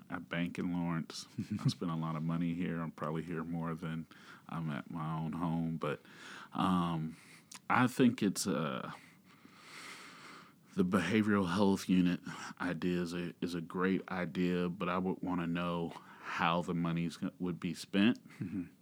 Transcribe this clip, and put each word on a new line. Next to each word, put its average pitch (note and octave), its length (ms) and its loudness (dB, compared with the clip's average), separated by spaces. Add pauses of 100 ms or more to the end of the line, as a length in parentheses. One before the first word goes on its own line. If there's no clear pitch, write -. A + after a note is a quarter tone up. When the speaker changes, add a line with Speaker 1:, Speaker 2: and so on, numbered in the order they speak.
(100)
Speaker 1:
I - 80 -6
bank - 400 -4
in F2+ 140 -2
Lawrence. E2+ 540 -2 (180)
Speaker 2:
<laughs> G#2+ 200 -4
Speaker 1:
I C#3 40 4
spend F2+ 220 0
a E2 60 -2
lot D#2+ 200 -2
of D#2+ 60 -4
money E2 320 0
here. E2+ 260 -2
I'm D#2+ 120 -4
probably D#2+ 300 -2
here D#2+ 220 -4
more E2 300 -2
than D#2+ 320 -4 (420)
I'm D#2+ 220 -4
at - 200 -6
my - 280 -4
own D#2+ 140 -2
home. E2 480 0
But, D2+ 200 -2 (540)
um, E2+ 640 2 (520)
I A#2 200 6
think A#2+ 340 6
it's, G2 240 2
uh, D2 420 0 (1900)
the G2 80 6
behavioral G2+ 680 4
health G2 360 4
unit F2+ 320 6 (400)
idea F2 400 0
is E2+ 140 -2
a, F2 260 -4
is F2 140 -2
a E2+ 60 -2
great F#2 500 0
idea, F2+ 580 0
but F2 200 -2
I F2+ 100 0
would F#2 240 0
wanna F2 240 -2
know E2+ 460 -2 (300)
how E2+ 400 2
the F2 120 -2
money's E2+ 420 0
go-, F#2+ 220 -4
would F2+ 200 -2
be E2 160 -2
spent. G2+ 440 2 (240)
Speaker 2:
Mm-hmm. F#2 200 -4 (200)